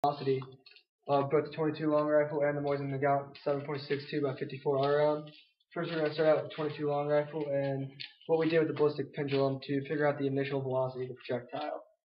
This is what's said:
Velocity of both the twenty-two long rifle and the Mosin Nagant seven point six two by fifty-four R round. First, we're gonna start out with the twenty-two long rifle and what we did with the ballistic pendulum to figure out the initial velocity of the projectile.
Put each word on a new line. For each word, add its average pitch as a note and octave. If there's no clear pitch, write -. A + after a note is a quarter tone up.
Velocity C3+
of C#3
both D3+
the -
twenty-two D#3
long D3+
rifle D3+
and C#3+
the C#3+
Mosin C#3
Nagant C#3
seven C#3+
point C#3
six C#3
two D3+
by C3+
fifty-four C3+
R D3
round. D3+
First, E3
we're D#3+
gonna D3
start D#3
out C#3+
with -
the -
twenty-two D3+
long C#3+
rifle D3
and C#3
what E3
we D#3+
did E3
with D3+
the C#3
ballistic C#3+
pendulum C#3
to C#3
figure D3+
out C#3
the C#3
initial C3+
velocity B2+
of B2+
the B2
projectile. C#3